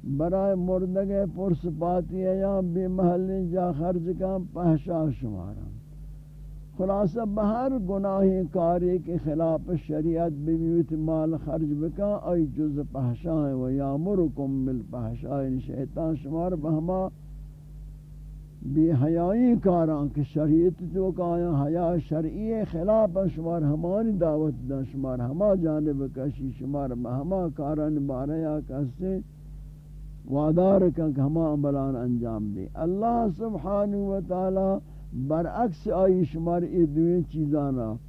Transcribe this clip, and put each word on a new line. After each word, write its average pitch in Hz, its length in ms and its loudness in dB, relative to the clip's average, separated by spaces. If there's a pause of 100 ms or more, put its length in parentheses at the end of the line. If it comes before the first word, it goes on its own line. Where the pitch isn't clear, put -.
(160)
برائے 190 380 2
مردگ 185 580 0 (220)
پرس 175 320 0 (120)
پاتی 175 460 0
ہے 185 140 2
یا 196 220 2 (140)
بے 185 120 0
محل 185 640 2
جا 180 220 0
خرچ 170 460 -2
کم، 190 240 -2 (100)
فحشا 160 520 2 (160)
شمارا۔ 101 480 -8 (1080)
خلاصہ 196 440 0 (140)
بہر 233 440 0 (120)
گناہ 190 640 2
کاری 180 460 2
کے 170 260 -4
خلاف 160 460 0 (160)
شریعت 160 440 0
بیویت 165 640 2
مال 156 420 0 (100)
خرچ 160 240 -2 (120)
بکا، 202 440 -2
ای 170 220 2
جز 143 340 -2 (120)
فحشا 139 560 -2
ہے۔ 135 40 -2
و 127 180 -2
یامرکم 139 920 0
بالفحشاء، 123 800 -4
ان 131 180 -2
شیطان 143 560 -4
شمار 160 360 -4
بہما 165 560 0 (1500)
بے 156 300 4
حیائی 175 680 4
کاراں 156 520 4
کہ 147 80 0
شریعت 160 600 4 (100)
تو 190 160 2
کا 175 240 0
آیا 175 160 0
حیا 165 440 2 (140)
شرعی 165 440 -2 (180)
خلاف 190 480 2 (160)
شمار 165 280 -2
ہماری 175 480 2
دعوت 156 600 0
دا، 135 100 -2 (120)
شمار 131 260 -4
ہما 165 360 2
جانب 151 500 0 (100)
کشی، 131 440 -4
شمار 139 320 -4
ہما 135 640 -2
کاران 151 400 -2
بارے 139 460 -2
یا 151 180 -2 (100)
کسے 147 500 -2 (1120)
وعدہ 151 300 4
رکھا 185 460 4 (100)
کہ 139 40 0
ہما 156 320 2
عملان 139 440 0
انجام 117 600 -2
دے۔ 92 180 -6
اللہ 214 520 0 (100)
سبحانہ 196 600 -2
و 196 220 -2 (100)
تعالی 190 500 2 (480)
برعکس 170 600 0
آئی 185 360 6
شمار 165 380 0
ای 170 240 4
دوئیں 165 460 2
چیزانا 143 600 0 (160)